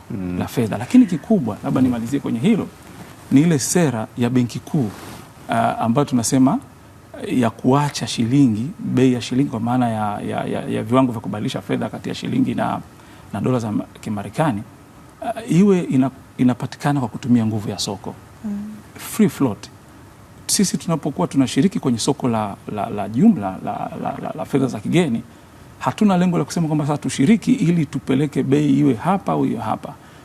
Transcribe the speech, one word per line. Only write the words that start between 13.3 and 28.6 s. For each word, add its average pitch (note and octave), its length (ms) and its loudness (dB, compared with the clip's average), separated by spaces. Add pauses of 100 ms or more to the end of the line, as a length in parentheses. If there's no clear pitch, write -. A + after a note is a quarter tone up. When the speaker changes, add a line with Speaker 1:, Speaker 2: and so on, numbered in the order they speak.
Speaker 2:
na G2+ 80 -6
dola B2 180 0
za A2 120 -4
ma-, A#2+ 120 -4 (180)
Kimarekani, G#2+ 600 -4 (640)
ah, - 240 -6
iwe F#3 320 6
ina-, C3+ 300 0 (260)
inapatikana C3 600 0
kwa A#2+ 100 -2
kutumia A#2 360 0
nguvu G#2+ 240 -4
ya G2 100 -8
soko. - 360 -8 (280)
Speaker 1:
Hmm. G#3 300 -8 (220)
Speaker 2:
Free - 340 0
float. B2 380 -2 (800)
Sisi - 300 0
tunapokuwa E3 500 -2
tunashiriki C#3 520 2
kwenye A#2+ 180 0
soko C3 300 -2
la, G#2+ 280 -2 (200)
la, G2+ 140 -4
la G2+ 200 -6
jumla A2+ 560 4
la, - 260 -6 (120)
la, - 180 -6
la, - 160 -8
la - 80 -8
fedha C3+ 220 0
za A#2+ 120 -6
kigeni, B2 440 0 (560)
hatuna G3+ 380 2
lengo F3 200 2
la D#3 80 0
kusema E3+ 220 -2
kwamba D3+ 200 0
sasa D3 100 0
tushiriki C#3 560 2
ili E3+ 320 2
tupeleke C#3 580 -2
bei C#3 360 4